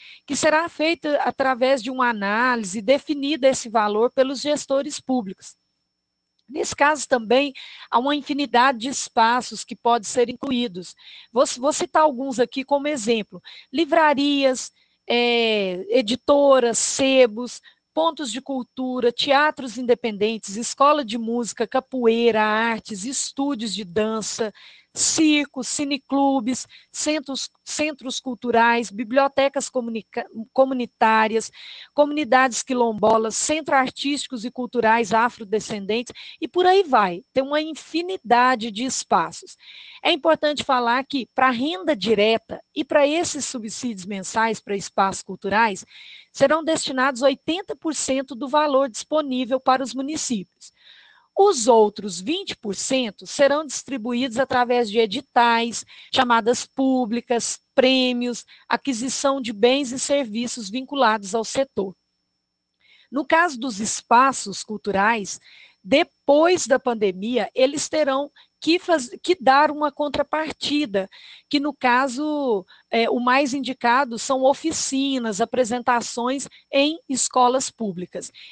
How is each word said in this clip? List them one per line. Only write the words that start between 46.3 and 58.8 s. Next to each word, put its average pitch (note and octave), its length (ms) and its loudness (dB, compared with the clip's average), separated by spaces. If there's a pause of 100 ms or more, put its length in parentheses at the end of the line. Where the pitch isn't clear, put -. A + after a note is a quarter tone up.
serão D4+ 320 2
destinados C4+ 560 -2
oitenta D#4 560 -2
por D#4+ 180 -4
cento C4+ 400 -4
do B3 140 -8
valor C#4 400 2
disponível B3+ 720 -2
para C4 220 2
os B3 100 -8
municípios. C4 840 -8 (640)
Os F#4+ 280 4
outros G#3 520 4
vinte D#4 380 -6
por G3 180 -8
cento A#3 520 -4
serão C#4+ 400 2
distribuídos B3 720 -6
através B3 520 0
de G#3 80 -2
editais, A#3 840 0 (260)
chamadas A#3+ 540 2
públicas, B3 960 -2 (140)
prêmios, B3+ 720 2 (200)
aquisição C4 720 -2